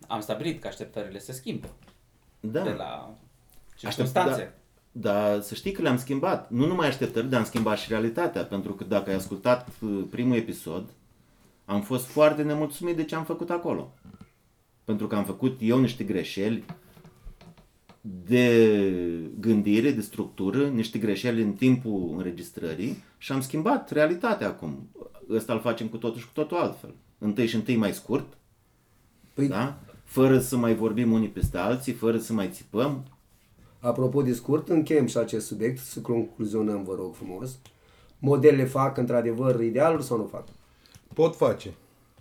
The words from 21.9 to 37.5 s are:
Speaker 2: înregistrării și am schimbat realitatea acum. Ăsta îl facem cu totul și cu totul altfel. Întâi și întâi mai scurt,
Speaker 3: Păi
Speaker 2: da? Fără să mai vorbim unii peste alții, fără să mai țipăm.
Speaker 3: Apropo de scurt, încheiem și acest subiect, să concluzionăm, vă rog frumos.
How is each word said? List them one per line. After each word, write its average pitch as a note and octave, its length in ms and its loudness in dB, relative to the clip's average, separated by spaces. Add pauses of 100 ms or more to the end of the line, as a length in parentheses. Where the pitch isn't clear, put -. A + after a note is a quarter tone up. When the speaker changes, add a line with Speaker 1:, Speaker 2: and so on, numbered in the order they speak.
Speaker 2:
înregistrării F2 880 -6 (160)
și - 140 -10
am C3+ 80 -2
schimbat D#3+ 500 -2
realitatea E3+ 560 2
acum. D2+ 420 -8 (420)
Ăsta A2 220 -2
îl A2 80 0
facem A#2 280 -4
cu A2 80 -10
totul A#2 240 -4
și - 60 -16
cu - 80 -20
totul D3+ 220 -2
altfel. - 380 -4 (240)
Întâi G#2+ 280 0
și A2+ 80 0
întâi A#2 220 0
mai G#2 160 2
scurt, - 400 -4 (1040)
Speaker 3:
Păi C#3+ 140 0
Speaker 2:
da? B2 300 -2 (260)
Fără C3 340 6
să B2+ 180 -2
mai A#2 180 4
vorbim A2+ 380 2
unii A2 160 4
peste F2+ 300 -2
alții, A#2+ 340 0
fără A2+ 260 2
să A2 140 -6
mai G2+ 200 0
țipăm. C3+ 520 -2 (760)
Speaker 3:
Apropo B2+ 440 0
de B2 100 2
scurt, C#3+ 360 -2
încheiem D#3 380 4
și A#2 100 -2
acest A2+ 300 -2
subiect, A2+ 320 -4
să - 220 -12
concluzionăm, G#2+ 840 -2
vă F#2 140 -6
rog F2+ 160 -8
frumos. G2 440 -12 (600)